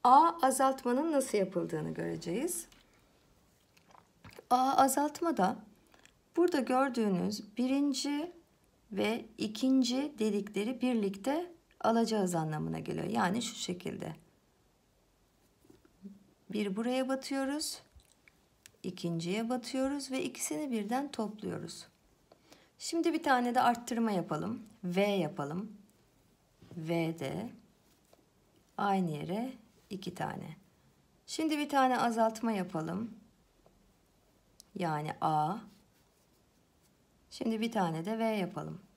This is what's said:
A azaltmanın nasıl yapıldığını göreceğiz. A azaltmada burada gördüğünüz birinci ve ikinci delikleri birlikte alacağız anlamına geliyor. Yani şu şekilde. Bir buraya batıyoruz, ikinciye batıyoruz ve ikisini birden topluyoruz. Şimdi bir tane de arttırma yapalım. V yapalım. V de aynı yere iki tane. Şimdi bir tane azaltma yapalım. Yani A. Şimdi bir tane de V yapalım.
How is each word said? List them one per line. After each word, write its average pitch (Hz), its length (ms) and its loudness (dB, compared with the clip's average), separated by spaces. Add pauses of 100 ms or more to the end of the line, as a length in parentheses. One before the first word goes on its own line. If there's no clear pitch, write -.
A 285 280 10 (100)
azaltmanın 269 680 2
nasıl 262 260 0
yapıldığını 165 560 -2
göreceğiz. 170 720 -4 (1800)
A 254 280 4
azaltmada 277 800 2 (840)
burada 339 220 4
gördüğünüz 226 960 0
birinci 285 760 0 (600)
ve 208 340 -2 (120)
ikinci 262 840 2
delikleri 208 600 0
birlikte 254 680 0 (300)
alacağız 220 540 2
anlamına 160 440 -2
geliyor. - 280 -4
Yani 214 340 0
şu - 140 -6
şekilde. - 600 -8 (2250)
Bir 202 260 -2
buraya 254 340 0
batıyoruz, 269 720 -4 (1000)
ikinciye 180 680 -4
batıyoruz 262 640 -2
ve 262 120 -2
ikisini 302 480 -6
birden 240 400 -2
topluyoruz. 202 760 -8 (920)
Şimdi 330 340 0
bir 311 100 -2
tane 247 320 2
de 254 60 6
arttırma 233 500 2
yapalım. 170 520 -2 (200)
V 180 180 0
yapalım. 180 680 -2 (1080)
V 165 420 -2
de 165 300 -6 (1300)
aynı 196 340 2
yere 180 420 -4 (360)
iki 190 260 -8
tane. - 400 -8 (720)
Şimdi 311 300 -2
bir 294 120 -2
tane 262 280 4
azaltma 226 540 2
yapalım. 180 640 -4 (1600)
Yani 156 460 -2
A. 156 360 2 (1700)
Şimdi 226 320 -2
bir 233 100 0
tane 170 340 0
de 220 140 -2
V 226 40 0
yapalım. 170 580 -2 (160)